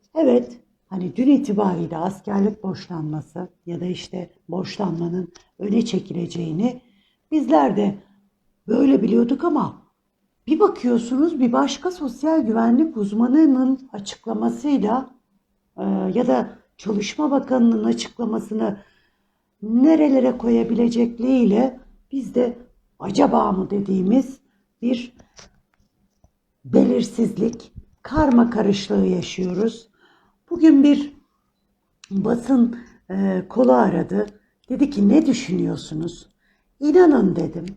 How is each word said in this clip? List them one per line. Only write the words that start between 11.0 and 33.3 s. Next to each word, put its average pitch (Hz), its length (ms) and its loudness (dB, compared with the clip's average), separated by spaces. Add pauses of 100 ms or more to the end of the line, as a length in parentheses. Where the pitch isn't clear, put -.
bir 240 120 2
başka 277 380 -2
sosyal 311 500 -2
güvenlik 233 560 2
uzmanının 254 960 2
açıklamasıyla, 226 1160 -4 (680)
e, 190 80 -8 (300)
ya 233 120 0
da 247 320 -2 (180)
Çalışma 220 540 -4
Bakanı'nın 233 540 2
açıklamasını 220 920 -4 (840)
nerelere 262 760 2
koyabilecekliğiyle 233 1400 0 (320)
biz 262 220 -8
de 240 240 -2 (400)
acaba - 540 0
mı 185 180 -4
dediğimiz 196 680 0 (420)
bir 240 340 -4 (1500)
belirsizlik, 226 1080 0 (300)
karma 254 480 2
karışıklığı 202 560 -2
yaşıyoruz. 185 840 -4 (600)
Bugün 302 320 6
bir 294 340 2 (920)
basın, 233 680 0 (340)
e, 190 380 -2